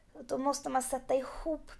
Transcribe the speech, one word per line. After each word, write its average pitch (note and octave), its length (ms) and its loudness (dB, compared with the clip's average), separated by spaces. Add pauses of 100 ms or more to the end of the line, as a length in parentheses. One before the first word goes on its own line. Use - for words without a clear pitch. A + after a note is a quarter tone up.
(220)
Då B3+ 160 -2
måste C#4 320 2
man C4 140 2
sätta B3+ 320 0
ihop C#4+ 640 -2